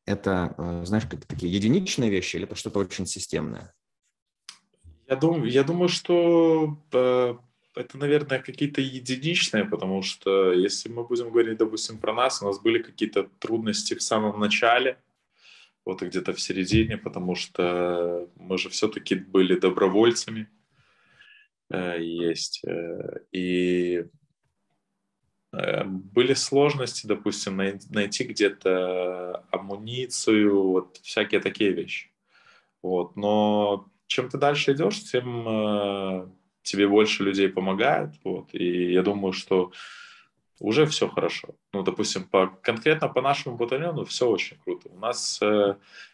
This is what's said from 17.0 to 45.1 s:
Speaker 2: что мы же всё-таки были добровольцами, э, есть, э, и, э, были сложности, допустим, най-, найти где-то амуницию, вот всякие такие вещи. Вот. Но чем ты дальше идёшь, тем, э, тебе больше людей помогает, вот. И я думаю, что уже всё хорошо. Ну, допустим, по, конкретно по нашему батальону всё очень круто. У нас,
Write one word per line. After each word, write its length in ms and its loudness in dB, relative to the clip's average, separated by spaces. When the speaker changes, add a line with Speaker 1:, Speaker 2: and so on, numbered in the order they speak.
Speaker 2:
что 920 -2
мы 200 -6
же 120 -4
всё-таки 460 -2
были 440 2
добровольцами, 880 2
э, 320 -4
есть, 640 -4
э, 540 -8
и, 720 0
э, 320 -2
были 500 2
сложности, 720 0
допустим, 500 -2
най-, 220 -2
найти 360 -2
где-то 1300 0
амуницию, 1120 2
вот 400 0
всякие 380 0
такие 320 0
вещи. 380 -8
Вот. 320 -4
Но 720 2
чем 220 -4
ты 80 -6
дальше 360 2
идёшь, 380 -2
тем, 360 -4
э, 800 -2
тебе 240 4
больше 360 4
людей 260 2
помогает, 760 0
вот. 300 -6
И 400 0
я 100 4
думаю, 300 0
что 380 0
уже 260 2
всё 240 0
хорошо. 460 -4
Ну, 100 -2
допустим, 460 -2
по, 180 4
конкретно 460 2
по 120 0
нашему 360 -2
батальону 480 -2
всё 240 0
очень 340 0
круто. 260 -8
У 100 -20
нас, 420 -4